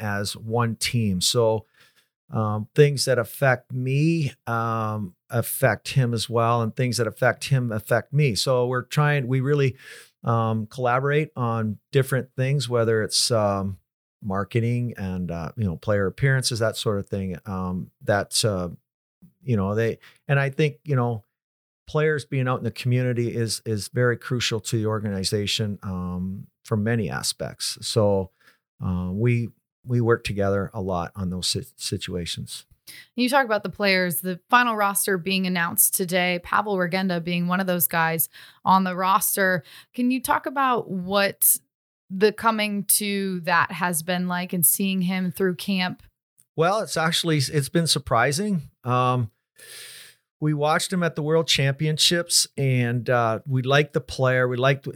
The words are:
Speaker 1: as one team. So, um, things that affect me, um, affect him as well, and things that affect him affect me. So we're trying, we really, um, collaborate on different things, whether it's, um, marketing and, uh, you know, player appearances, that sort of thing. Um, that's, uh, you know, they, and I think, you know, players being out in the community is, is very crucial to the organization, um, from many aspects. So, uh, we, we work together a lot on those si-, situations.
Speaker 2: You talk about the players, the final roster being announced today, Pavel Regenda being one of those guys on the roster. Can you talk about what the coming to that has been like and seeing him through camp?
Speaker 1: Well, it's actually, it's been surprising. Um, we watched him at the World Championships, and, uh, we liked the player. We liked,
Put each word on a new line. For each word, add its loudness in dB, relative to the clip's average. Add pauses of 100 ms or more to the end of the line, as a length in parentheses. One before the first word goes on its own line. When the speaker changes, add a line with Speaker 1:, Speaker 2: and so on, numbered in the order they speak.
Speaker 1:
as -4
one 0
team. -2
So, 2 (640)
um, -2
things 4
that 2
affect 0
me, 0 (140)
um, -4 (140)
affect 0
him 0
as -4
well, 2
and -4
things -2
that 0
affect 0
him 0
affect -2
me. 2
So 0
we're -2
trying, 0
we 2
really, 2 (480)
um, 0
collaborate 0
on -2 (160)
different 0
things, -2
whether 2
it's, -2
um, 0 (440)
marketing -2
and, -4
uh, -8
you -2
know, -2
player 0
appearances, 0
that 0
sort -2
of -8
thing. -4
Um, -6 (120)
that's, 0
uh, -2 (720)
you 0
know, 0
they, 0 (280)
and 2
I 0
think, 0
you -2
know, 0 (640)
players 0
being -2
out 0
in -6
the -2
community 0
is, -2
is -4
very 2
crucial -2
to -2
the 0
organization, -2
um, -6 (160)
from -2
many 0
aspects. -6
So, 2 (540)
uh, -2
we, 2 (360)
we 0
work 2
together 0
a -6
lot -4
on -4
those -6
si-, -4 (100)
situations. -8 (500)
Speaker 2:
You 0
talk 4
about 0
the -6
players, 0
the -6 (100)
final 4
roster 0
being -2
announced 0
today, 0
Pavel 0
Regenda -2
being -2
one 0
of -2
those 0
guys 0 (380)
on 6
the -2
roster. 2 (300)
Can 0
you 0
talk 0
about 0
what 0 (520)
the 4
coming 0
to 0
that 2
has -2
been -2
like -4
and 0
seeing 2
him 0
through 0
camp? -4 (520)
Speaker 1:
Well, 2
it's -6
actually, 2
it's 0
been 0
surprising. 2 (200)
Um, 0 (1080)
we 2
watched 2
him 0
at -2
the -2
World 2
Championships, 2 (100)
and, 0
uh, 2
we 0
liked 2
the 0
player. 2
We -2
liked, 2